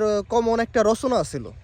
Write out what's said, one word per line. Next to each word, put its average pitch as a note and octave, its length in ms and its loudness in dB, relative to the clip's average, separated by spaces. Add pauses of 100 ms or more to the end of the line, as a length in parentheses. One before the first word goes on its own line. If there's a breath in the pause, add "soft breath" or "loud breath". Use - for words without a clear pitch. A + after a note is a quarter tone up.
(300)
কমন A#3 300 0
একটা A3+ 260 2
রচনা A3+ 380 0
ছিল। A#2+ 280 -10 (120)